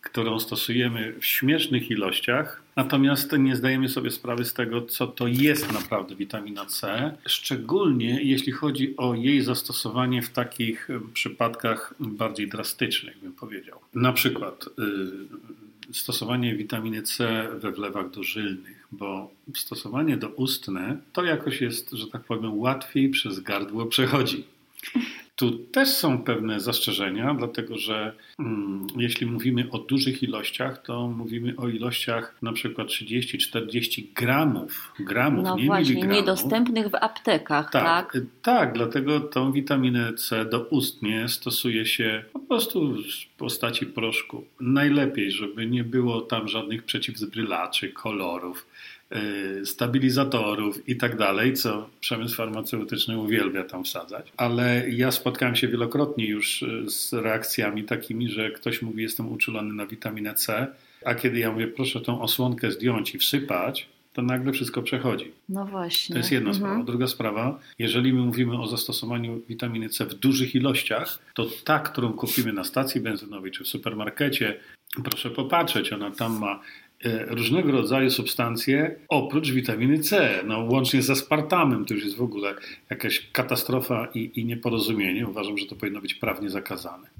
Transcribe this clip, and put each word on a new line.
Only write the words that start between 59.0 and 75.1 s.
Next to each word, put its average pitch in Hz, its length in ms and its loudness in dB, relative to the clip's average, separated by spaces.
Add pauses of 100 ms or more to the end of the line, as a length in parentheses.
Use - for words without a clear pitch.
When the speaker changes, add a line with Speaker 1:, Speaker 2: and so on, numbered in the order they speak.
Speaker 1:
„Jestem 113 300 -4
uczulony 107 420 -2
na 104 120 -6
witaminę 107 480 -6
C”, 113 320 0 (380)
a 120 100 0
kiedy 120 240 2
ja 113 140 2
mówię: 113 140 0
„Proszę 123 340 -2
tą 120 200 -2
osłonkę 117 500 2
zdjąć 110 440 0
i 90 40 -8
wsypać”, 131 720 0 (240)
to 123 100 -2
nagle 127 300 2
wszystko 120 300 -2
przechodzi. 120 500 -2 (160)
Speaker 2:
No 196 160 -4
właśnie. 185 480 -2
Speaker 1:
To 170 60 -2
jest - 140 0
jedna 110 180 2
Speaker 2:
Mhm. 101 200 0
Speaker 1:
sprawa. 117 140 0
Druga 120 220 0
sprawa, 117 520 -2 (200)
jeżeli 123 340 4
my 127 100 6
mówimy 120 380 2
o 117 60 -4
zastosowaniu 117 840 -4
witaminy 113 400 -4
C - 180 -2
w - 80 -8
dużych 131 400 4
ilościach, 127 640 2 (160)
to - 120 0 (180)
ta, 156 140 4
którą 120 340 0
kupimy 113 400 0
na 95 120 -4
stacji 135 360 0
benzynowej 101 520 -6
czy - 120 -10
w - 40 -4
supermarkecie, 107 920 -2 (440)
proszę - 260 -4